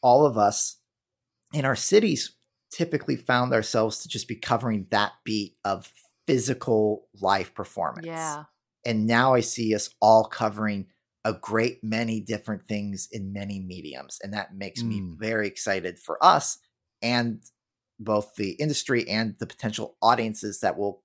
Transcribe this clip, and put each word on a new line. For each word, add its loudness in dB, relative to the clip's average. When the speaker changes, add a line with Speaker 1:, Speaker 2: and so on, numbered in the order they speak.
Speaker 1:
all 8
of 2
us 2
in 0
our 2
cities 2
typically -2
found 2
ourselves 0
to -12
just -8
be -8
covering -2
that 2
beat -6
of -4
physical 0
live 0
performance. -8
Speaker 2:
Yeah. -6
Speaker 1:
And 0
now 4
I 6
see -2
us -4
all 8
covering -4
a 0
great -2
many -2
different -6
things -6
in -8
many -8
mediums. -12
And -10
that -8
makes -8
me -2
Speaker 3:
Mm. -10
Speaker 1:
very -2
excited -4
for -4
us 4
and -2
both -2
the -4
industry 0
and -2
the -6
potential -8
audiences 2
that 0
will -4